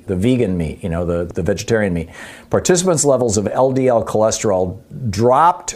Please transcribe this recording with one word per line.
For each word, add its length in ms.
the 80
vegan 420
meat, 260
you 60
know, 140
the, 220
the 160
vegetarian 520
meat. 160
Participants' 520
levels 340
of 100
L 240
D 160
L 160
cholesterol 760
dropped 640